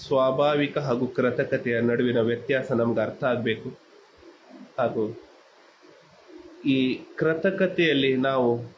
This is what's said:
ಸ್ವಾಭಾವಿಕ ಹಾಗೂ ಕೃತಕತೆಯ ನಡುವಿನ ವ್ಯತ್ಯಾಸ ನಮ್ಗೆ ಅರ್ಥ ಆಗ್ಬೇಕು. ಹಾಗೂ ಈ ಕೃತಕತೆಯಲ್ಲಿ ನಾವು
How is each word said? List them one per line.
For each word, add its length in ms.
ಸ್ವಾಭಾವಿಕ 720
ಹಾಗೂ 280
ಕೃತಕತೆಯ 760
ನಡುವಿನ 400
ವ್ಯತ್ಯಾಸ 520
ನಮ್ಗೆ 280
ಅರ್ಥ 240
ಆಗ್ಬೇಕು. 440
ಹಾಗೂ 260
ಈ 320
ಕೃತಕತೆಯಲ್ಲಿ 1000
ನಾವು 420